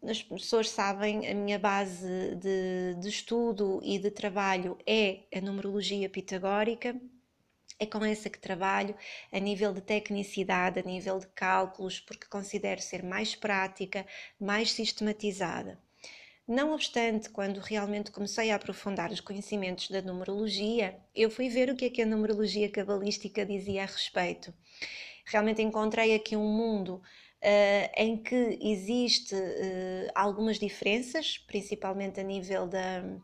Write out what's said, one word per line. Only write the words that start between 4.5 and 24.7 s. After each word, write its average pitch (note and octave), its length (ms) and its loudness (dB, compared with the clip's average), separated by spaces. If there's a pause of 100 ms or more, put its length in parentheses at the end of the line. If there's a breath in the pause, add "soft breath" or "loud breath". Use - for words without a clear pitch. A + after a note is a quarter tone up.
é G#3+ 360 4 (120)
a F#3+ 60 -4
numerologia G3 720 -2
pitagórica. G3+ 840 0 (840)
É G#3+ 60 0
com G#3+ 180 -2
essa G#3+ 260 0
que - 80 -12
trabalho, G3 560 0 (380 loud breath)
a G3 80 -2
nível G3+ 340 0
de G3+ 80 -4
tecnicidade, F#3+ 1000 0
a - 20 -6
nível F#3 340 -4
de F#3+ 100 -8
cálculos, F#3 720 0
porque - 280 -16
considero G3 540 -4
ser F#3 220 -8
mais G3 320 -2
prática, F#3+ 720 -2 (320 loud breath)
mais G#3 360 0
sistematizada. G3 1040 -2 (680 loud breath)
Não C#4 280 2
obstante, A3+ 560 0
quando G3 300 -4
realmente G#3 520 -4
comecei G#3+ 400 0
a G#3 60 4
aprofundar F#3+ 540 -4
os F3 80 -6
conhecimentos G3 720 -4
da F#3+ 120 -2
numerologia, G3+ 1000 -2 (160)
eu A3 160 6
fui B3+ 180 -2
ver B3+ 220 4
o B3+ 40 0
que B3+ 100 -2
é A#3+ 40 2
que A#3+ 140 0
a - 20 4
numerologia G#3+ 640 2
cabalística G3+ 760 -2
dizia G3 380 -2
a G3 60 -2
respeito. - 680 -2 (720 loud breath)